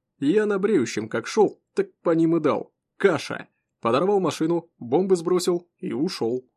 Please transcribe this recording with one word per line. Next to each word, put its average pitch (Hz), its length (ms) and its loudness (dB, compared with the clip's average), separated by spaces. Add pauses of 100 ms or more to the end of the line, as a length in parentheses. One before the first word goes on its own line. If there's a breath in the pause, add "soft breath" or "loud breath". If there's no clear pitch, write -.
(180)
Я 208 300 2
на 208 100 0
бреющем 185 500 0
как 113 200 -6
шёл, - 340 2 (140)
так 196 260 -4
по 180 140 0
ним 165 220 2
и - 20 0
дал. 139 340 -2 (240)
Каша. - 520 -2 (320)
Подорвал 170 380 2
машину, 165 500 -2 (100)
бомбы 170 360 0
сбросил 175 520 -2 (120)
и 185 120 -8
ушёл». 127 640 -4